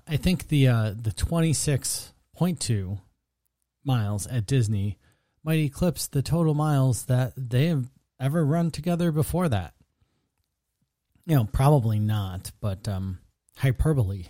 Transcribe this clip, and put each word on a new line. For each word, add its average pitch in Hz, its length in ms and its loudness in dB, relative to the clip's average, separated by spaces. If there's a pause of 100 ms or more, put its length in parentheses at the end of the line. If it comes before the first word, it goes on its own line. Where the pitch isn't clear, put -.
I 151 100 -4
think 180 320 -2
the, 139 180 4
uh, 110 280 2
the 113 180 -6
twenty-six - 1000 -2 (220)
point 170 240 -2
two 101 400 -4 (840)
miles 107 440 -2
at 117 180 -4
Disney 104 540 0 (440)
might 160 140 0
eclipse 156 480 -2
the - 160 -2
total 160 320 2
miles 143 520 2
that 127 300 0
they 131 340 0
have 135 200 -2 (300)
ever 147 260 0
run 165 240 2
together 170 420 0
before 160 380 0
that. 95 240 -2 (1500)
You 160 120 4
know, 113 80 4
probably 135 520 4
not, 104 540 -2 (100)
but, 98 260 -6
um, 95 300 -4 (400)
hyperbole, 120 720 0